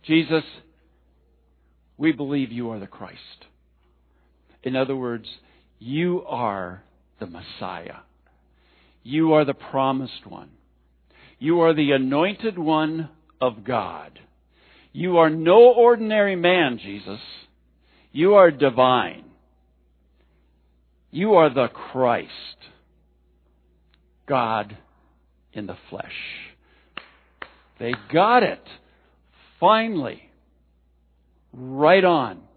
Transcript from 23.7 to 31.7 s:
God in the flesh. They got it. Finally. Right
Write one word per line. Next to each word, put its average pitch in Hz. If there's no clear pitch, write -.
God 110
in 104
the 87
flesh. -
They 117
got 220
it. 92
Finally. 202
Right 139